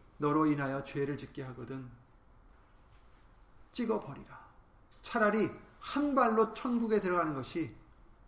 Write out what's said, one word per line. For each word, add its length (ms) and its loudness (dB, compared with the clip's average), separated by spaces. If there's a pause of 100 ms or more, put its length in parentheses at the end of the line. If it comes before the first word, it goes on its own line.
(180)
너로 280 4
인하여 380 0
죄를 340 -4
짓게 260 -12
하거든 460 -10 (1800)
찍어버리라. 760 -6 (540)
차라리 500 2 (280)
한 360 0
발로 380 4
천국에 480 0
들어가는 320 0
것이 420 -6 (520)